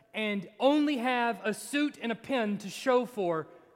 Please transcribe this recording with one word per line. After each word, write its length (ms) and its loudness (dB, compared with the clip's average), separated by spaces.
and 340 -2
only 380 4
have 480 0
a 80 0
suit 480 -2
and 100 -4
a 60 -4
pen 420 -2
to 120 -10
show 340 2
for 420 -2